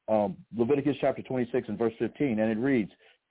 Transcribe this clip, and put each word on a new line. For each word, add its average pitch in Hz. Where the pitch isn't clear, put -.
um, 104
Leviticus 135
chapter 131
twenty-six 123
and 101
verse 113
fifteen, 117
and 110
it 107
reads, 120